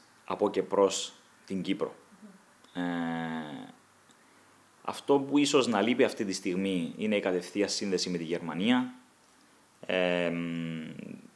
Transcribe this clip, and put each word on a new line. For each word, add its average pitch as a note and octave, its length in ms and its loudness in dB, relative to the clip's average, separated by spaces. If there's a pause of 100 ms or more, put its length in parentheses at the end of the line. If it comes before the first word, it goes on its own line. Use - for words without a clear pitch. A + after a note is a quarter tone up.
(260)
από G2 240 0
και F#2+ 140 0
προς F#2+ 500 2 (320)
την F#2+ 160 -4
Κύπρο. F#2+ 340 -2 (800)
Ε, F2+ 80 -4 (2000)
αυτό C#3 380 2
που C#3 180 0
ίσως C#3+ 300 4
να G#2 140 2
λείπει B2 220 4
αυτή G#2+ 220 0
τη F#2+ 80 -2
στιγμή F#2 640 -2
είναι G#2+ 180 0
η G#2 40 2
κατευθεία F#2+ 480 0
σύνδεση F#2+ 420 -2
με F2 80 -2
τη E2 60 -4
Γερμανία, F2 720 0 (920)
εμ, E2+ 1000 0 (480)